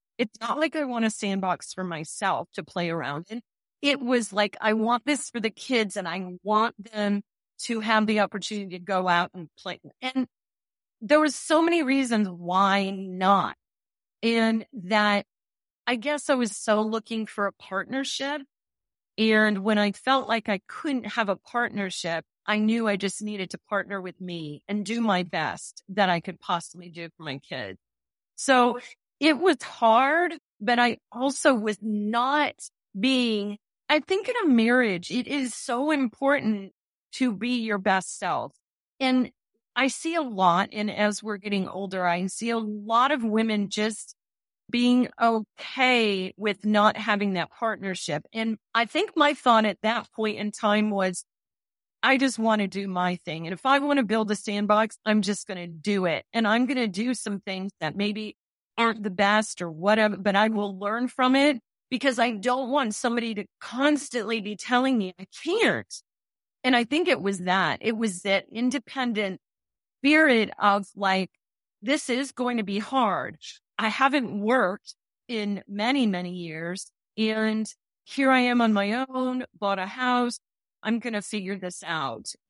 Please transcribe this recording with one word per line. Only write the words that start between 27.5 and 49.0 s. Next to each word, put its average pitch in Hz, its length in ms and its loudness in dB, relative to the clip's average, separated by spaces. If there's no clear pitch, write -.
So 247 460 4
it 285 180 4
was 330 240 4
hard, 277 720 4
but 240 180 2
I 240 200 4
also 262 420 2
was 214 260 -2
not 233 760 0
being, 214 600 0
I 302 120 4
think 392 280 -2
in 494 60 0
a 320 40 2
marriage, 226 640 4
it 240 160 -4
is 262 280 -4
so 262 360 -4
important 262 840 0
to 254 200 0
be 240 280 -4
your 220 180 -2
best 190 400 0
self. 143 340 -4
And 254 320 2
I 254 140 2
see 330 280 -6
a 320 60 0
lot, 185 500 2
and 208 180 -4
as 208 320 0
we're 208 140 -6
getting 196 320 -2
older, 190 380 -4
I 175 200 0
see 226 240 -6
a 233 80 0
lot 226 540 0
of 262 100 0
women 214 480 0
just 214 440 -4
being 247 400 4
okay 226 1160 2
with 202 280 -2
not 214 320 6
having 202 380 0
that 175 160 -2
partnership. 185 800 -4
And 220 260 -4
I 233 100 2
think 370 320 -2